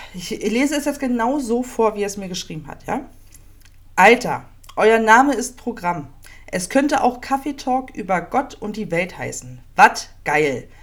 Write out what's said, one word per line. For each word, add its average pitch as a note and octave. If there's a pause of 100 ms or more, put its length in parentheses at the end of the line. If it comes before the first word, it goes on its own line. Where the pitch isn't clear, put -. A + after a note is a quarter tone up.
(140)
Ich F3
lese C4
es D4
jetzt C#4+
genau B3
so A#3+
vor, A3
wie G3+
er G3
es G3+
mir G3
geschrieben E3
hat, -
ja? A#3+ (880)
"Alter, G3+ (300)
euer A3+
Name A#3+
ist -
Programm. F3 (420)
Es F#3
könnte C#4+
auch B3
Kaffeetalk C4+
über F#3
Gott B3+
und G#3
die G3+
Welt F3+
heißen. B2+ (160)
Wat - (140)
geil. D3 (140)